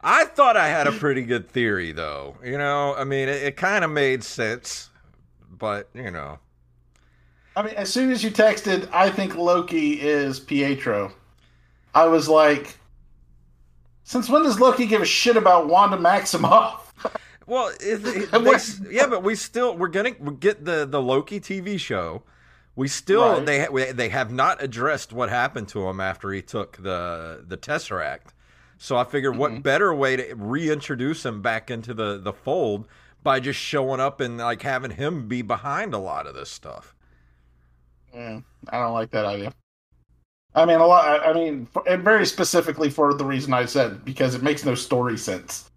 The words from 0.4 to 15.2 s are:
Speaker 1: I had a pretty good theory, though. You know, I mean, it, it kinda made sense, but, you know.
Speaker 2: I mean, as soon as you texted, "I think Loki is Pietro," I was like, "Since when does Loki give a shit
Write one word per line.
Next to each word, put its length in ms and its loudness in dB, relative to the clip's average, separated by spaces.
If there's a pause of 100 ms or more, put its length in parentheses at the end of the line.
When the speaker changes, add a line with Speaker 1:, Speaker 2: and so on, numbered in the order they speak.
Speaker 1:
I 100 4
had 200 2
a 40 2
pretty 320 -2
good 260 -4
theory, 420 -2
though. 520 -8
You 140 -8
know, 380 -2
I 80 -6
mean, 260 -2
it, 140 -4
it 140 -6
kinda 300 0
made 360 0
sense, 680 -8 (600)
but, 440 -8
you 180 -12
know. 280 -12 (1160)
Speaker 2:
I 80 -2
mean, 120 -6
as 160 -6
soon 200 0
as 120 -2
you 80 -2
texted, 600 2
"I 160 6
think 260 -4
Loki 680 0
is 380 0
Pietro," 720 -2 (800)
I 120 8
was 240 4
like, 480 4 (1300)
"Since 260 -4
when 140 4
does 160 2
Loki 260 6
give 160 2
a 40 0
shit 320 2